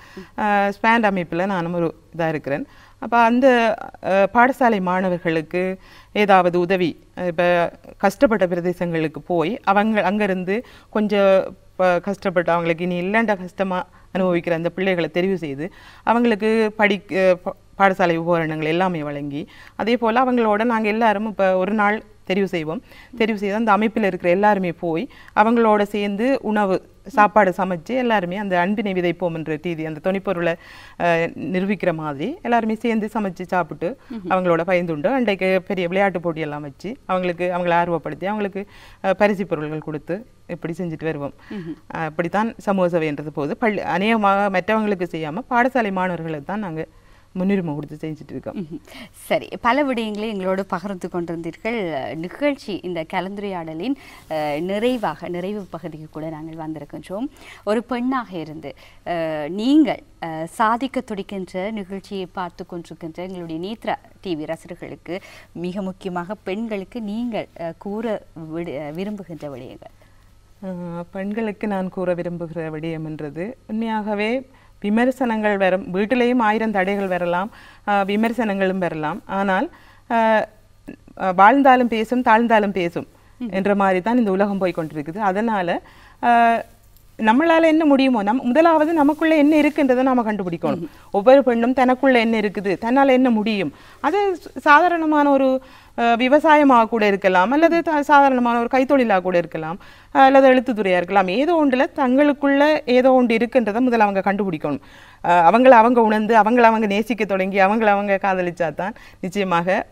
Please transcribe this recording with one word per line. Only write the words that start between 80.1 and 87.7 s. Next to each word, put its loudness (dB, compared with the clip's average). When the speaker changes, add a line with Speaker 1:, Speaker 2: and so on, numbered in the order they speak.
Speaker 2:
அஹ், 2
அஹ், -2
வாழ்ந்தாலும் 6
பேசும், -2
தாழ்ந்தாலும் 2
பேசும் -4
Speaker 1:
ம். -8
Speaker 2:
என்ற 0
மாதிரி 2
தான் 0
இந்த 2
உலகம் 0
போய் -2
கொண்டிருக்குது. -8
அதனால, -2
அஹ், 4
நம்மளால 4
என்ன 4